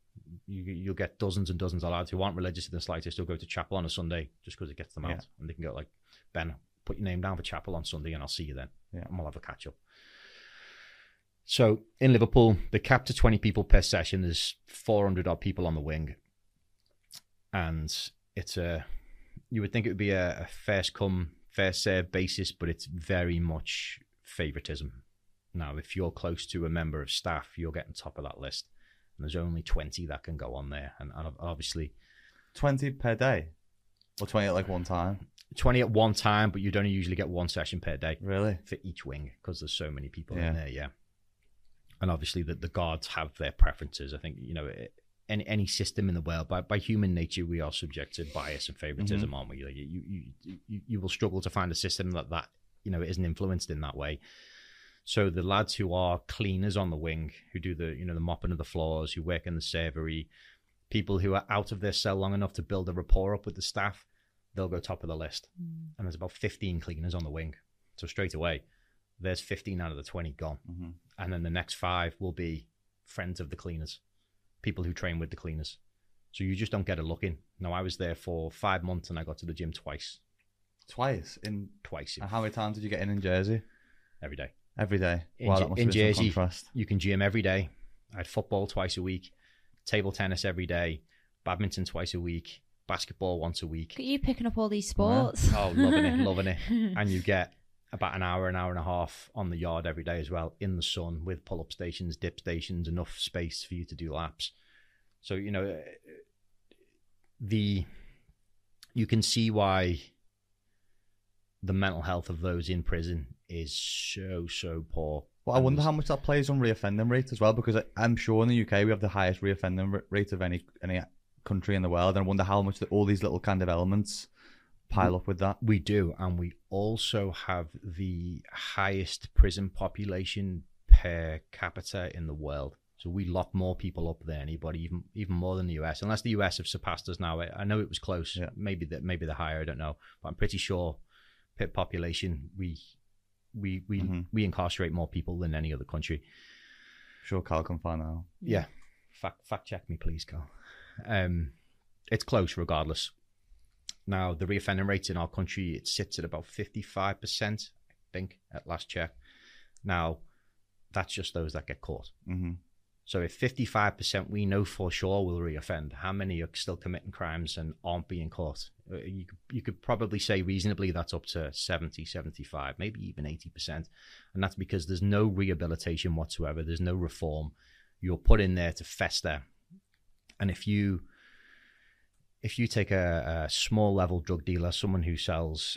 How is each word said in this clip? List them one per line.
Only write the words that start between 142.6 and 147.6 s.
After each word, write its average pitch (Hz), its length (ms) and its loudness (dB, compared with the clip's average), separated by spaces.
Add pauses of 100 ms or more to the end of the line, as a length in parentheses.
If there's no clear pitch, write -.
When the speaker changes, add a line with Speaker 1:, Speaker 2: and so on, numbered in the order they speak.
Speaker 1:
we, 95 340 -4
we, 101 140 0
Speaker 2:
Mm-hmm. 90 180 0 (120)
Speaker 1:
we 110 120 4
incarcerate 87 480 0
more 85 160 0
people 87 300 -4
than 82 160 0
any 78 180 -2
other 65 120 -6
country. 78 380 -4 (1040)
Speaker 2:
Sure, 95 180 -2
Cal 80 200 0